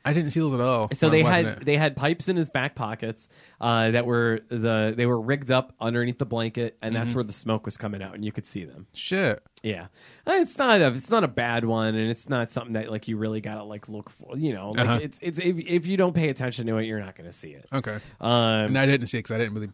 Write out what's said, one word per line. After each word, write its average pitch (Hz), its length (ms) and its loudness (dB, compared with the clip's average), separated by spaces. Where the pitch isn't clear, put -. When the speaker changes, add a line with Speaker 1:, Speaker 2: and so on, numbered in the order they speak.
Speaker 1:
I 143 80 0
didn't 156 200 2
see 165 80 0
those 147 140 0
at 120 60 0
all 120 320 2
Speaker 2:
So 147 140 2
Speaker 1:
when 156 80 6
I - 40 8
Speaker 2:
they 156 40 6
Speaker 1:
was 156 80 6
watching 170 160 4
Speaker 2:
had - 120 -4
Speaker 1:
it. - 60 -12
Speaker 2:
they 147 120 4
had 151 200 2
pipes 151 320 0
in 185 60 2
his 165 160 0
back 139 240 -2
pockets, 113 540 -8
uh, 113 320 4
that 120 140 2
were 117 420 2
the, 110 480 2
they 120 100 2
were 120 140 2
rigged 131 320 -2
up 131 280 2
underneath 120 380 0
the - 80 -2
blanket, 113 560 -4
and 113 140 -2
that's 117 140 0
Speaker 1:
Mm-hmm. 120 80 -2
Speaker 2:
where 120 60 0
the 101 80 -10
smoke 110 320 -2
was 104 120 -8
coming 101 260 -6
out, 95 140 -12
and 104 80 -8
you 107 80 -4
could - 120 -8
see 95 200 -8
them. 73 280 -18
Speaker 1:
Shit. 185 480 -2
Speaker 2:
Yeah, 95 240 -6
Uh, 311 120 2
it's - 200 0
not 233 220 6
a, 147 80 6
it's 127 240 -4
not 220 100 4
a 151 60 4
bad 117 360 0
one, 110 300 2
and 110 160 0
it's - 180 -6
not 120 220 -2
something 120 220 -6
that, 113 180 -4
like, 107 160 -6
you 110 100 -2
really 110 240 -2
gotta, 107 220 -8
like, 104 260 -14
look 107 220 -12
for. - 260 -14
You 147 160 0
know, 98 180 -6
like, 123 180 2
Speaker 1:
Uh-huh. 120 120 4
Speaker 2:
it's, 151 220 -10
it's 170 160 -6
if, 180 180 0
if 170 300 -2
you 190 100 -2
don't 180 200 2
pay 160 120 2
attention 127 380 -4
to 110 120 0
it, 110 80 0
you're 110 120 -4
not 95 160 -10
gonna 85 160 -16
see 80 200 -14
it. - 220 -20
Speaker 1:
Okay. 113 260 -4
Speaker 2:
Um, 113 100 0
Speaker 1:
And 120 100 2
I 135 100 4
didn't 135 200 2
see 120 120 -4
it 107 40 -6
'cause - 140 -8
I - 20 -2
didn't 110 160 -2
really 107 200 -6